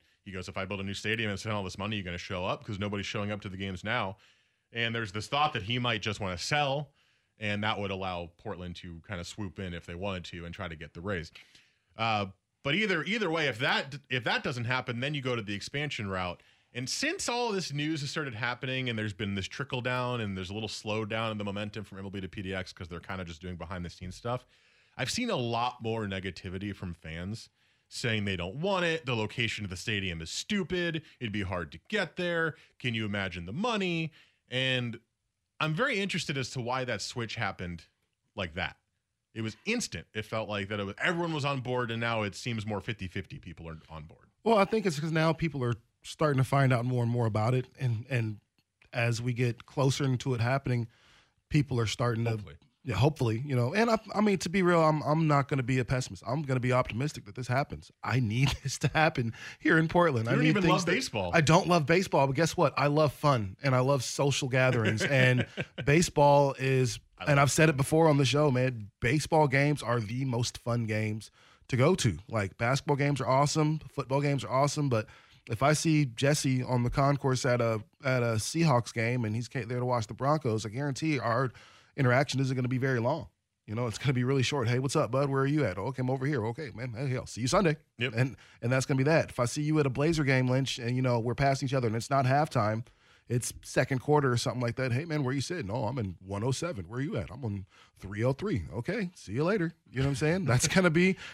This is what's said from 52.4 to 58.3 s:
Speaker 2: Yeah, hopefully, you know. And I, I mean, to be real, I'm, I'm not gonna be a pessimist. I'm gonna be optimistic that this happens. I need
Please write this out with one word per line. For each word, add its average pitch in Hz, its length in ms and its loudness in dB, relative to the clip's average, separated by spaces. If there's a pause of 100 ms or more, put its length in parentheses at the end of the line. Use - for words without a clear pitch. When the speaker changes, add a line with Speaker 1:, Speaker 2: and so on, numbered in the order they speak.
Speaker 2:
Yeah, 123 100 -4
hopefully, 117 500 2
you 143 120 -2
know. 123 180 2
And 226 160 4
I, 220 80 4 (160)
I 185 60 2
mean, 208 180 4
to - 100 -4
be 190 140 2
real, 175 180 6
I'm, 156 220 4
I'm 156 240 2
not 143 220 4
gonna 135 160 0
be 131 160 2
a 120 40 2
pessimist. 127 400 -4
I'm 139 180 -2
gonna 131 180 0
be 123 120 2
optimistic 127 520 0
that 101 100 -16
this 127 140 -10
happens. 123 420 -2 (140)
I 131 160 0
need 123 380 2